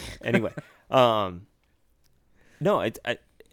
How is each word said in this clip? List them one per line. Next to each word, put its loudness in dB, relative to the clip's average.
Anyway, 0
um, 2
no, 2
it's, -4
I, -6